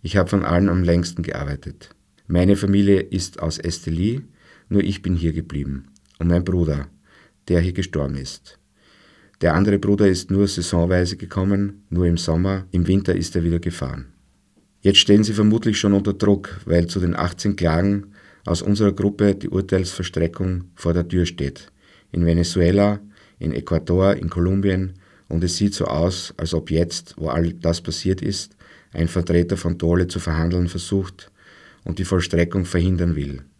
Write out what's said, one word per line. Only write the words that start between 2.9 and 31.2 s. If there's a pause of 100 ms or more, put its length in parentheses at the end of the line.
ist
aus
Esteli, (480)
nur
ich
bin
hier
geblieben. (320)
Und
mein
Bruder, (600)
der
hier
gestorben
ist. (840)
Der
andere
Bruder
ist
nur
saisonweise
gekommen,
nur
im
Sommer,
im
Winter
ist
er
wieder
gefahren. (760)
Jetzt
stehen
sie
vermutlich
schon
unter
Druck,
weil
zu
den
achtzehn
Klagen (320)
aus
unserer
Gruppe
die
Urteilsverstreckung (100)
vor
der
Tür
steht. (400)
In
Venezuela, (400)
in
Ecuador,
in
Kolumbien. (340)
Und
es
sieht
so
aus,
als
ob
jetzt,
wo
all
das
passiert
ist, (380)
ein
Vertreter
von
Dole
zu
verhandeln
versucht (520)